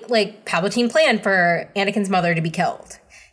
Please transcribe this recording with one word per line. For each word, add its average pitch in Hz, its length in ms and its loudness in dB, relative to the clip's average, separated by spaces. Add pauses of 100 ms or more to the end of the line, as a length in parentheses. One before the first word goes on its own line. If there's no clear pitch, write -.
like, 214 360 0
Palpatine 202 460 0
planned 269 300 2
for 175 540 2
Anakin's 202 340 -2
mother 170 240 2
to 165 80 -2
be 165 80 -2
killed. - 480 -6 (360)